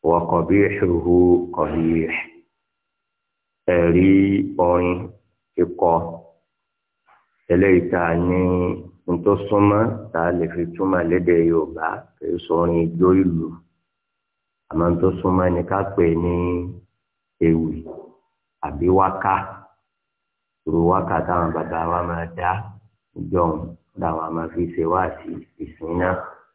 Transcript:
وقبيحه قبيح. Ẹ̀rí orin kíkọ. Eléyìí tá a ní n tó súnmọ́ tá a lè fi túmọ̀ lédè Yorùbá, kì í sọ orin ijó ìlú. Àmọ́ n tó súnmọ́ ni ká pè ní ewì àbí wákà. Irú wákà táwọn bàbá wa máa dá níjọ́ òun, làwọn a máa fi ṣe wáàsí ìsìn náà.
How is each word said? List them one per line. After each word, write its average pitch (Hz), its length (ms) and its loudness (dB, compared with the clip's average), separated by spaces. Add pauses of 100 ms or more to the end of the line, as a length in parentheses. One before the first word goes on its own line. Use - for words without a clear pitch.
وقبيحه 85 1000 0 (460)
قبيح. 82 600 -2 (1500)
Ẹ̀rí 90 460 6 (400)
orin 90 440 2 (580)
kíkọ. 87 380 0 (1600)
Eléyìí 90 400 4
tá 90 160 0
a 85 80 0
ní 90 280 0 (600)
n 90 180 -2
tó 101 160 2
súnmọ́ 101 460 2 (260)
tá 82 120 -4
a 87 120 0
lè 85 160 -2
fi 85 180 -6
túmọ̀ 92 360 -2
lédè 87 340 2 (100)
Yorùbá, 80 420 -2 (240)
kì - 140 -20
í 85 120 -4
sọ 85 160 -4
orin 85 260 2
ijó 85 320 0
ìlú. 85 360 0 (1200)
Àmọ́ 82 180 0
n 87 80 2
tó 92 140 2
súnmọ́ 92 400 0
ni 87 140 -2
ká 95 140 -4 (120)
pè 87 240 2
ní 87 200 -2 (1040)
ewì 82 340 2 (880)
àbí 78 260 -4
wákà. 95 460 2 (1300)
Irú 82 200 0
wákà 87 380 2
táwọn 87 280 -2
bàbá 82 360 -6
wa 87 140 -2
máa 85 320 -6
dá 87 160 -4 (680)
níjọ́ 85 260 -2
òun, 80 180 -2 (360)
làwọn 80 280 -4
a 80 60 -8
máa 82 180 -6
fi 82 220 -6
ṣe 85 160 -6
wáàsí 87 440 -2 (260)
ìsìn 80 400 -14
náà. 90 180 -2 (400)